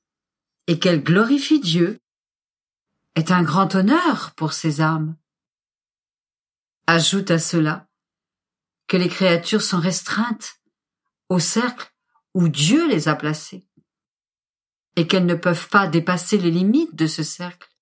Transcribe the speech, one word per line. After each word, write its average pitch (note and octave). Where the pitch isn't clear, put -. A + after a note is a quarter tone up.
et E3
qu'elle E3+
glorifie A#3
Dieu F3+
est D#3+
un F3+
grand E3+
honneur C4
pour D#3
ces D3+
âmes. D#3
Ajoute F3
à E3
cela D#3+
que F#3+
les F3+
créatures F3+
sont F#3
restreintes G#3
au F3+
cercle A#3+
où F3
Dieu G3+
les E3+
a D3+
placées D#3
et E3
qu'elles F#3
ne F3
peuvent E3+
pas G3
dépasser E3+
les F3
limites A3
de D#3+
ce D#3
cercle. -